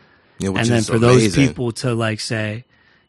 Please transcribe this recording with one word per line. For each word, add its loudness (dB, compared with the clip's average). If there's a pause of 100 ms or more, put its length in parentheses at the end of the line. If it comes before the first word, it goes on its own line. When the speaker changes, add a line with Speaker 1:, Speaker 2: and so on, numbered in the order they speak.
(400)
Speaker 1:
Yeah, -2
which -2
Speaker 2:
And 0
then 2
Speaker 1:
is -4
Speaker 2:
for 0
those 6 (100)
Speaker 1:
amazing. 4
Speaker 2:
people -6
to, -4
like, -2
say, -6 (460)